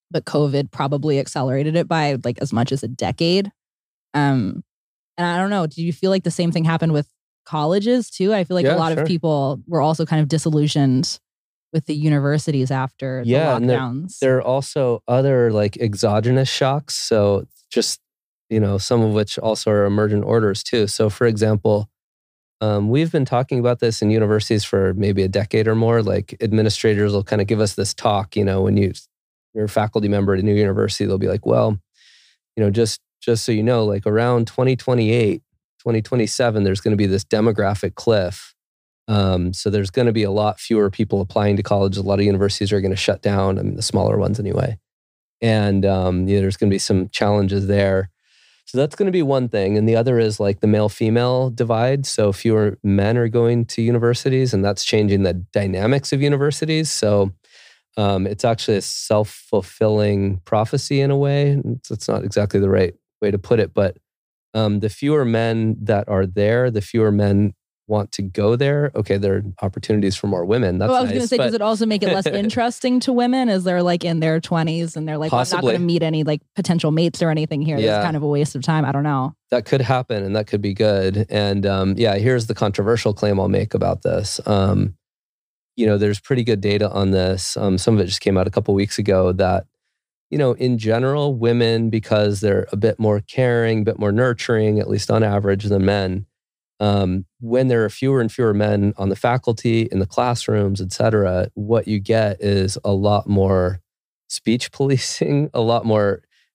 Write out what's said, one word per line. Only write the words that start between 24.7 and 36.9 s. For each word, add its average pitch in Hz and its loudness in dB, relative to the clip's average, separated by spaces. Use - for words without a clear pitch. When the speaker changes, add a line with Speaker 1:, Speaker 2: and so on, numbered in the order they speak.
Speaker 2:
maybe 98 0
a 95 0
decade 107 0
or 110 2
more. 113 2
Like, 95 -2
administrators 107 2
will 98 0
kind 107 0
of 98 -2
give 107 2
us 104 0
this 101 -4
talk, 101 -2
you 104 0
know, 95 0
when 101 2
you, 95 0
you're 107 -4
a 104 -4
faculty 107 0
member 101 2
at 95 0
a - -2
new 104 2
university, 104 0
they'll 98 0
be 98 0
like, 98 -2
"Well, 113 2
you 110 0
know, 101 4
just, 110 0
just 117 0
so 123 -2
you 107 0
know, 117 2
like, 101 -2
around 117 2
twenty 127 0
twenty-eight, 113 0
twenty 113 0
twenty-seven, 110 0
there's 95 0
gonna 107 0